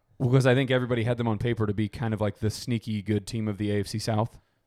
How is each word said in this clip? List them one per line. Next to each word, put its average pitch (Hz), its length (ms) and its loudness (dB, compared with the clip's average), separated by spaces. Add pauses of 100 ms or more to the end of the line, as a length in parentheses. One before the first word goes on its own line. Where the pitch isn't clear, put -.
(200)
Well, 123 120 2
'cause 131 160 6
I 123 80 8
think 131 160 2
everybody 123 320 0
had 120 140 0
them 117 100 0
on 107 100 2
paper 113 300 0
to 101 80 -2
be 107 140 0
kind 113 220 -4
of 104 80 -2
like 104 200 -2
the 110 100 0
sneaky 110 540 -4
good 101 240 0
team 110 200 -4
of 101 120 -4
the 104 120 -2
A 104 100 2
F 98 60 -4
C 110 120 -6
South. 110 400 -2 (280)